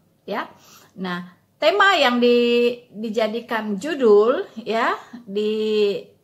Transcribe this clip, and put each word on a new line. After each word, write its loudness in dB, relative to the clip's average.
ya. -8
Nah, -8
tema 4
yang 2
di-, 2
dijadikan -6
judul 4
ya -2
di -2